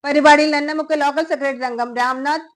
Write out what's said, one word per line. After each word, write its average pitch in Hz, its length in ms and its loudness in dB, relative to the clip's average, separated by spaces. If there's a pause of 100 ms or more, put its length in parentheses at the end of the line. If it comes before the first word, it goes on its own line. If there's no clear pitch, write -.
പരിപാടിയിൽ 294 520 6
നന്നമുക്ക് 302 440 -4
ലോക്കൽ 285 260 -2
സെക്രട്ടറി 269 440 -6
അംഗം 240 260 -6
രാംനാഥ് 262 600 -4